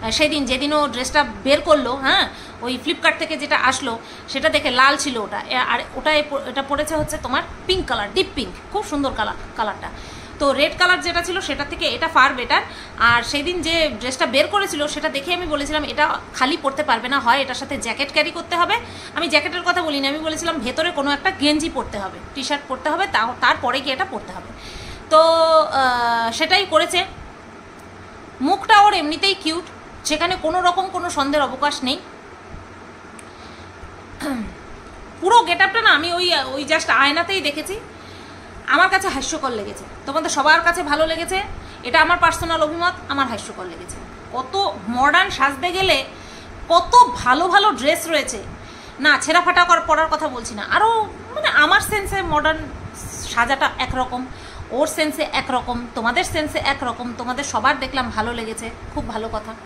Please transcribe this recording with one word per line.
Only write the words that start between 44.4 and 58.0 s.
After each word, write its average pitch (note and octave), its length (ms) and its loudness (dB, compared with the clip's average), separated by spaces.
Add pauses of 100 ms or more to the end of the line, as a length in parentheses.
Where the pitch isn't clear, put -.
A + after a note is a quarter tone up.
modern D4 400 4
সাজতে C#4 420 0
গেলে F4 340 2 (640)
কত F4 260 6 (200)
ভালো C#4+ 320 2
ভালো G4+ 240 6
dress D4 360 0
রয়েছে, C4+ 360 -2 (560)
না C#4+ 220 6
ছেঁড়া D#4+ 200 4
ফাটা F4 220 6
কর-, F4 240 6
পরার D#4 240 4
কথা D#4 160 -2
বলছি A#3+ 280 -8
না, G#3 160 -8
আরও G#4+ 380 4 (260)
মানে D5+ 120 -2
আমার E4+ 340 4
সেন্সে G4 400 -2
modern D#4 380 0 (680)
সাজাটা C4 480 2
একরকম, B3+ 480 -4 (460)
ওর C#4 160 2
সেন্সে D#4 360 -2
একরকম, B3 720 -2
তোমাদের A#3+ 280 0
সেন্সে D#4 360 -2
একরকম, B3 580 -4
তোমাদের B3 260 -6
সবার C4 360 2
দেখলাম C4 300 -2